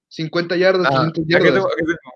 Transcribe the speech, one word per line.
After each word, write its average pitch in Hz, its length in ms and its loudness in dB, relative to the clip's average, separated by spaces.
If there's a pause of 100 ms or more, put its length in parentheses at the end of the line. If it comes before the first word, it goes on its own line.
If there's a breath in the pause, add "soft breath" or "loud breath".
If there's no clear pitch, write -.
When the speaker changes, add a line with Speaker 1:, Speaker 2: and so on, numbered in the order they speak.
Speaker 1:
cincuenta 170 480 -6
yardas, 185 320 2
Speaker 2:
Ah, 135 240 0
Speaker 1:
trescientas 165 100 -6
Speaker 2:
aquí 156 100 -4
Speaker 1:
yardas. 175 220 4
Speaker 2:
tengo, 190 140 0
aquí - 180 -4
tengo. 165 140 -4 (160)